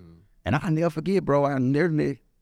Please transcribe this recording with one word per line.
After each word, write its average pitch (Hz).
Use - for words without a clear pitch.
And 104
I'll 160
never 160
forget, 170
bro, 143
I 139
literally, 143